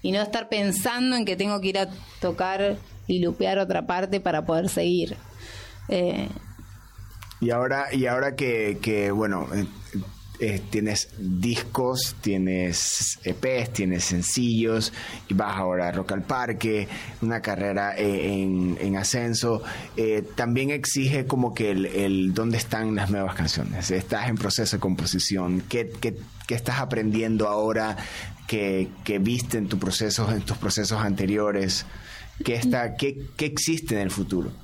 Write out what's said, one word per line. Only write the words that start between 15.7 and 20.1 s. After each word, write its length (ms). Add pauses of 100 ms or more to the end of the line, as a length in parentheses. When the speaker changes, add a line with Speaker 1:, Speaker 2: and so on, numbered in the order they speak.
Speaker 2:
a 40
Rock 200
al 100
Parque, 640 (360)
una 180
carrera, 560
eh, 460
en, 380
en 160
ascenso, 680 (340)
eh, 260 (140)